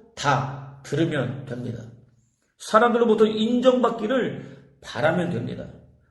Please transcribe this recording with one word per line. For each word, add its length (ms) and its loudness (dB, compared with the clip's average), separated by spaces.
다 680 -2
들으면 640 -4
됩니다. 360 -10
사람들로부터 680 4
인정받기를 1300 0
바라면 500 -2
됩니다. 360 -8